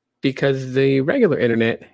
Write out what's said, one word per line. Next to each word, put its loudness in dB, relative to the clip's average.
because -2
the 2
regular 0
internet 0